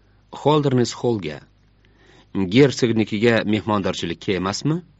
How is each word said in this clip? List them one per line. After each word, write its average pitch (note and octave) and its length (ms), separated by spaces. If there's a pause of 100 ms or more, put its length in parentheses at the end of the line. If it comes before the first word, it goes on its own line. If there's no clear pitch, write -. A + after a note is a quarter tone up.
(320)
"Holderness C#3 640
Hallga." F2+ 440 (960)
"Gersignikiga A2+ 1000 (100)
mehmondorchilikka G2+ 880
emasmi, G2+ 440 (240)